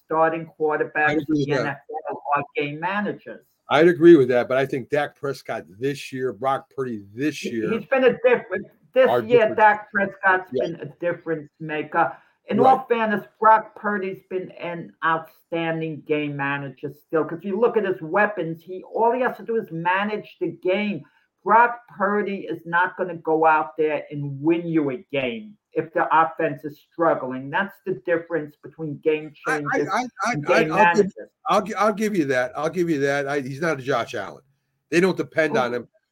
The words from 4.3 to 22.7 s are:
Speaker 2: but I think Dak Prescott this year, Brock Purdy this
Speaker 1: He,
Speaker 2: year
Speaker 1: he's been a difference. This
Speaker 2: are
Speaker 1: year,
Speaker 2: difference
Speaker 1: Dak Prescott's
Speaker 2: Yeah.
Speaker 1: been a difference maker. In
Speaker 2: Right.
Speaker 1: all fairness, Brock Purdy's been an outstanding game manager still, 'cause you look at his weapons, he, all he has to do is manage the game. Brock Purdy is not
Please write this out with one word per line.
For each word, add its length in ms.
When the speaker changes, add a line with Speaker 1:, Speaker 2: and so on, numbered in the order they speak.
Speaker 2:
but 100
I 80
think 240
Dak 240
Prescott 500
this 340
year, 200
Brock 420
Purdy 300
this 240
Speaker 1:
He, 120
Speaker 2:
year 220
Speaker 1:
he's 140
been 180
a 200
difference. 420
This 160
Speaker 2:
are 120
Speaker 1:
year, 280
Speaker 2:
difference 100
Speaker 1:
Dak 340
Prescott's 600
Speaker 2:
Yeah. 140
Speaker 1:
been 140
a 60
difference 500
maker. 560
In 120
Speaker 2:
Right. 100
Speaker 1:
all 180
fairness, 380
Brock 340
Purdy's 560
been 220
an 400
outstanding 1000
game 300
manager 560
still, 180
'cause 180
you 160
look 180
at 80
his 160
weapons, 600
he, 220
all 280
he 100
has 160
to 40
do 140
is 160
manage 680
the 120
game. 400
Brock 380
Purdy 500
is 180
not 320